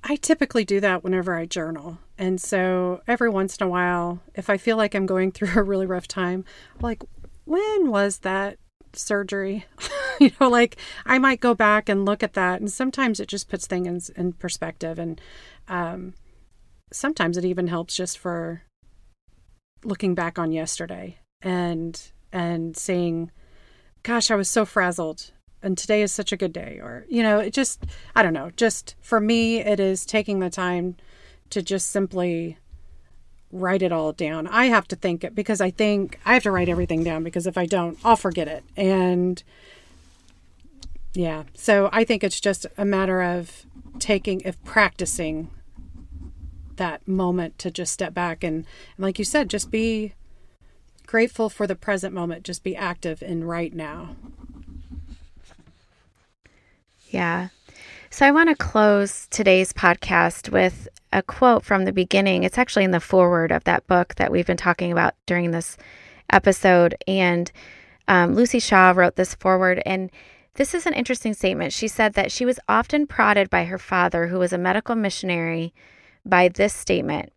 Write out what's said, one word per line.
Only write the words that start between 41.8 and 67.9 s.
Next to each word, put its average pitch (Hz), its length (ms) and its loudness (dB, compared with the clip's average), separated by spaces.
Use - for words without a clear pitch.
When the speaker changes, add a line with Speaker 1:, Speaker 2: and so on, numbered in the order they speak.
Speaker 1:
I 226 140 2
think 220 180 0
it's 190 160 -2
just - 260 -2
a 208 80 -2
matter 190 360 2
of 175 440 -4
taking, 196 480 -2
of - 160 -10
practicing 165 840 -2
that 170 280 -6
moment 180 540 -2
to 180 100 -6
just 175 220 -8
step 175 220 -6
back 175 320 -4
and, 156 100 -4
and - 40 -20
like 190 200 -4
you 208 60 -2
said, 294 240 0
just 208 200 -4
be 220 440 -2
grateful 226 440 0
for 208 180 -4
the 185 80 -2
present 190 400 -4
moment, 170 300 -6
just - 180 -10
be 185 140 -6
active 175 440 -6
in 165 220 -6
right 170 300 -6
now. 160 420 -10
Speaker 2:
Yeah. 180 400 -4
So - 160 4
I 277 60 8
wanna 320 240 6
close 208 720 2
today's 185 460 4
podcast 175 760 2
with 185 380 0
a 190 80 2
quote 240 440 4
from 190 200 2
the 190 60 -2
beginning. 190 520 2
It's 185 140 -2
actually 247 280 2
in 185 60 2
the 175 80 2
foreword 175 520 4
of 160 140 0
that 175 220 2
book 180 280 2
that - 160 0
we've 175 160 2
been 180 100 0
talking 175 340 0
about 170 220 2
during 175 260 0
this 165 260 -6
episode. 180 640 6
And, 175 440 2